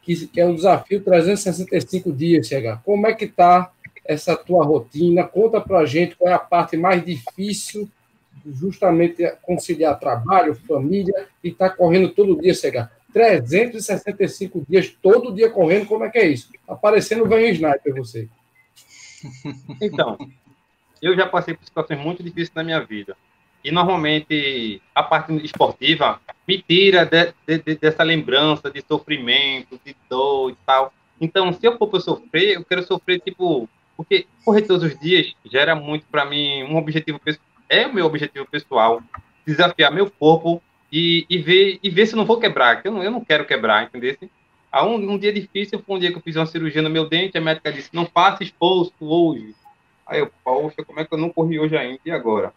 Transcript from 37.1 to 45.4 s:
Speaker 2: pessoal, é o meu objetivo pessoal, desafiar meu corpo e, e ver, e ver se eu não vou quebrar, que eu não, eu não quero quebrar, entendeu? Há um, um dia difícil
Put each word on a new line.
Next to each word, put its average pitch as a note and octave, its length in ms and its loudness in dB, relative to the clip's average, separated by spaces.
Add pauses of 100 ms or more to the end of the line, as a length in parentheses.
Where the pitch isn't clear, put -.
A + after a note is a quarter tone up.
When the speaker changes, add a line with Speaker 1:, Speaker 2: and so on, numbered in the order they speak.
Speaker 2:
pessoal, - 260 -8 (240)
é G#3 200 2
o C#4 40 -8
meu F3+ 140 0
objetivo D3 420 -6
pessoal, A#2 540 0 (420)
desafiar D#3 460 2
meu F#3+ 180 0
corpo E3 540 2 (300)
e, E3+ 360 0
e F3+ 100 -2
ver, F#3 440 4
e G3+ 80 -4
ver F#3+ 160 4
se A3+ 80 -6
eu A3+ 40 0
não G#3 60 2
vou A3+ 140 2
quebrar, C3 420 2
que - 60 -10
eu G#3 60 -6
não, G3 100 -6
eu G3 80 -2
não A#3+ 140 -8
quero D3+ 200 0
quebrar, A2+ 380 2
entendeu? B2 340 -6 (540)
Há C#3 140 2
um, A3 100 0
um G3+ 240 -4
dia G#3 140 0
difícil G3+ 520 -8